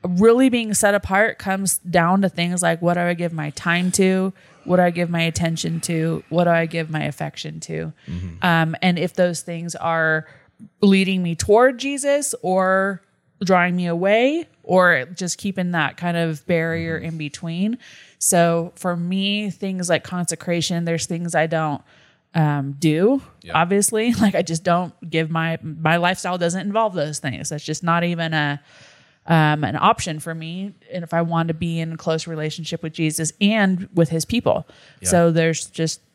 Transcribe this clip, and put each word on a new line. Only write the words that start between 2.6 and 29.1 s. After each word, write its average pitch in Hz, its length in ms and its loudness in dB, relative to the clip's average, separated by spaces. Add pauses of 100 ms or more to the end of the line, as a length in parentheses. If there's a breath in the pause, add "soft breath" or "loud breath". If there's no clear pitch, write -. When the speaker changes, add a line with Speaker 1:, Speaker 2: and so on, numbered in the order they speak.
Speaker 1:
like, 165 180 0
what 175 140 2
do 175 60 -2
I 175 140 0
give 170 180 -4
my 151 180 -6
time 175 420 0
to? 190 400 2 (320 soft breath)
What 180 120 2
do 180 60 6
I 180 80 4
give 170 200 -2
my 170 120 0
attention 165 600 -2
to? 160 460 -2
What 170 160 2
do 170 60 4
I 165 160 2
give 165 240 -6
my 156 140 -4
affection 156 560 -8
to? 160 320 -8 (160)
Speaker 2:
Mm-hmm. 87 360 -8
Speaker 1:
Um, 165 380 2
and 180 160 2
if 170 160 -2
those 180 260 0
things 170 360 -10
are 160 500 0 (540 loud breath)
leading 190 420 4
me 170 140 -2
toward 240 420 4
Jesus 285 640 -2
or 190 580 0 (440)
drawing 180 320 2
me 180 100 -2
away 214 600 2 (160)
or 175 400 4 (100)
just 180 240 -6
keeping 185 340 -4
that 156 240 -2
kind 175 200 -2
of 165 300 -2
barrier 165 520 -2
Speaker 2:
Mm-hmm. 165 120 -8
Speaker 1:
in 160 80 -8
between. 170 600 -4 (400 loud breath)
So 170 580 2
for 175 200 -4
me, 196 540 -2
things 185 380 -6
like 165 140 2
consecration, 170 840 -4
there's 165 220 -2
things 170 280 -6
I 160 120 2
don't, 160 340 -2 (540 soft breath)
um, 143 440 2
do, 175 440 2 (200)
Speaker 2:
Yeah. 165 120 -14
Speaker 1:
obviously. 208 600 2
<laughs> - 60 0
Like, 202 140 4
I 170 80 2
just 165 220 -4
don't 175 280 0 (160)
give 160 220 0
my, 165 320 -2
my 160 340 0
lifestyle 180 420 0
doesn't 175 280 -2
involve 208 280 0
those 151 260 -2
things. 123 300 -6
That's 151 140 -8
just 156 200 -6
not 170 200 2
even 165 300 -2
a, 147 260 0 (680 soft breath)